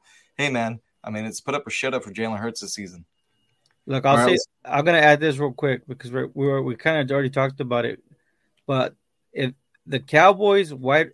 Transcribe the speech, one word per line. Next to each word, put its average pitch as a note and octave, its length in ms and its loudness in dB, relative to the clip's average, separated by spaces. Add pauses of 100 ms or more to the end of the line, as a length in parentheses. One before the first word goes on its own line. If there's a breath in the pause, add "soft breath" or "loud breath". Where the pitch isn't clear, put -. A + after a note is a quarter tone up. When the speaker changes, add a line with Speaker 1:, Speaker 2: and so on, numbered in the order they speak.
(360 soft breath)
Speaker 1:
hey, C#3+ 140 -2
man, A#2 300 -4 (220)
I A2 80 -14
mean, G#2+ 140 -8
it's A2 160 -12
put C#3 140 -6
up D3 120 -8
or G#2+ 40 -12
shut C3 240 -4
up B2 100 -6
for G2+ 80 -16
Jalen A2 260 -6
Hurts A2+ 220 -10
this G2+ 140 -12
season. F2+ 320 -14 (800)
Speaker 2:
Look, C3 180 -4
I'll C#3 80 6
Speaker 1:
All C#3+ 60 8
right, B2+ 80 4
Speaker 2:
say, F3+ 60 4
Speaker 1:
let's - 140 0 (180)
Speaker 2:
I'm D3 200 -2
gonna E3+ 140 4
add D3+ 220 6
this D3+ 180 0
real C#3 140 -2
quick C3 360 -4
because B2 240 -14
we're, B2+ 220 -4
we're, C#3 260 0
we C3 160 -4
kinda D3 360 -2
already C#3 180 0
talked C3+ 300 -2
about A#2+ 260 -2
it. A2+ 140 -8 (640)
But C3 280 -2 (380)
if C3 220 -4 (320)
the C#3+ 140 -4
Cowboys, F#3 720 4
wide, C3+ 400 0